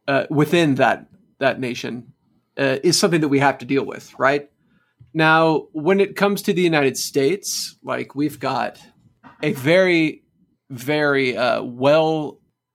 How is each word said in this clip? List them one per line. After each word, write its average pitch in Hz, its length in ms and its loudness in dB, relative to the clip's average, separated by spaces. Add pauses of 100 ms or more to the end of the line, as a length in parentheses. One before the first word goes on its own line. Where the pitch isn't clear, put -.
uh, 139 220 0
within 151 460 2
that, 117 320 0 (320)
that 131 200 0
nation, 123 540 -8 (420)
uh, 135 280 0
is 175 160 2
something 170 220 2
that 151 80 0
we 139 100 2
have 139 180 2
to 120 80 -16
deal 131 180 0
with, - 360 -14
right? 143 280 0 (680)
Now, 160 580 2
when 165 260 0
it 190 160 0
comes 202 280 -2
to 208 100 0
the 175 80 0
United 147 360 2
States, - 880 -4
like, 127 320 -8
we've 143 240 -4
got 123 400 -4 (640)
a 151 120 -2
very, 160 680 2 (460)
very, 135 680 -2
uh, 113 260 0
well, 151 760 0 (360)